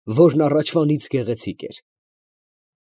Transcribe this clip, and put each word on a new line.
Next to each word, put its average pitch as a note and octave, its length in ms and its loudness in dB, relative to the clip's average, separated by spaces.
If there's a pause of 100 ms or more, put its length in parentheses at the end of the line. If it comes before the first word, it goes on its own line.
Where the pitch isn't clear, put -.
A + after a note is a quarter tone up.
որն D3 360 4
առաջվանից D3+ 600 0
գեղեցիկ - 580 -6
էր։ - 140 -14 (1120)